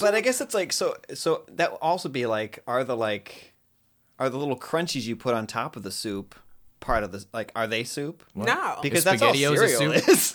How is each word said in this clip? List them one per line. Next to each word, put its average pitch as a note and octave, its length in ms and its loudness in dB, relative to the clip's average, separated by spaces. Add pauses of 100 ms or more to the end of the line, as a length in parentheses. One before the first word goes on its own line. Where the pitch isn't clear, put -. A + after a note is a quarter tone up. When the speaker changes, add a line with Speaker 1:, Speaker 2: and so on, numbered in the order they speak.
Speaker 1:
but G#3 120 4
I A3 60 4
guess B3 220 0
it's - 120 -8
like, F#3 200 -2
so, F3 220 -2 (180)
so D#3+ 300 -2 (100)
that E3 180 0
would - 100 -10
also F3 280 0
be C3 160 -2
like, A2 420 -2
are B2 160 0
the, B2 140 -4
like, G#2+ 560 -4 (680)
are C3 100 0
the B2 80 -8
little C#3 220 -4
crunchies D#3+ 460 -4
you A2+ 100 -4
put A#2+ 180 -2
on A2 140 -2
top B2 300 -6
of G2+ 60 -12
the F#2+ 80 -10
soup G2 440 -8 (460)
part A2 240 0
of F#2 80 -10
the, G2+ 200 -12
like, A2 220 -8
are A2+ 100 0
they A2 200 -2
soup? D3 480 -8
Speaker 2:
What? G2+ 140 -6
Speaker 3:
No. C4 360 0
Speaker 1:
Because C#3+ 160 2
Speaker 2:
Is D#3+ 60 2
Speaker 1:
that's G3+ 160 4
all - 120 6
Speaker 2:
SpaghettiOs C#3+ 200 4 (100)
a - 60 6
Speaker 1:
cereal D3 320 2
Speaker 2:
soup? - 80 2
Speaker 1:
is. - 260 6